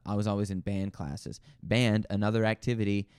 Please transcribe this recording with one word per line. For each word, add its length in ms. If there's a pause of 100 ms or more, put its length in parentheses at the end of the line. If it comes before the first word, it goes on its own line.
I 100
was 120
always 240
in 80
band 340
classes. 460 (240)
Band, 460
another 360
activity, 640 (120)